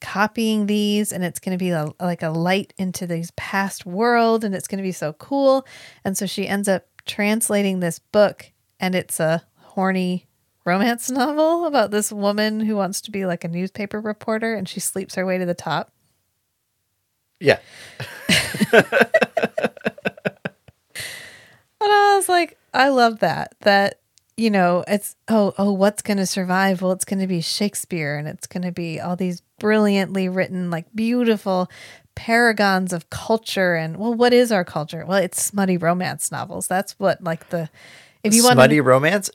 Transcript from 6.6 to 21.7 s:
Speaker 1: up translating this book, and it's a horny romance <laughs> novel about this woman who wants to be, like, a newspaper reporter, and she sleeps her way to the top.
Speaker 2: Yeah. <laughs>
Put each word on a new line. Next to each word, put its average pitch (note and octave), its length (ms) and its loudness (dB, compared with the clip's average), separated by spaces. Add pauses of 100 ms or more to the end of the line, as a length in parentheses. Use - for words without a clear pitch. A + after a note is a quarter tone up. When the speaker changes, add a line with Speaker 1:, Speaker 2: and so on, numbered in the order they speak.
Speaker 1:
up F#3+ 200 0 (180)
translating G3+ 760 0
this E3+ 200 -4
book, - 520 0 (280)
and F#3 160 -2
it's - 240 -4
a E3 240 0 (140)
horny F#3 680 -2 (400)
romance G#3+ 440 0
<laughs> B3+ 100 -2
novel D#4 480 2
about A#3+ 240 2
this G#3+ 200 -2
woman G#3 500 -2
who G#3+ 140 -2
wants G3 260 -4
to - 100 -16
be, G3 160 -4
like, F3+ 160 -4
a F3+ 40 -6
newspaper F#3+ 540 -6
reporter, A3 540 -4
and F#3+ 120 -6
she - 120 -12
sleeps - 340 -8
her F#3 140 -4
way F#3 100 0
to F#3 80 -2
the F3 80 -2
top. E3 380 -6 (1500)
Speaker 2:
Yeah. C#3 200 4 (720)
<laughs> - 340 0 (3250)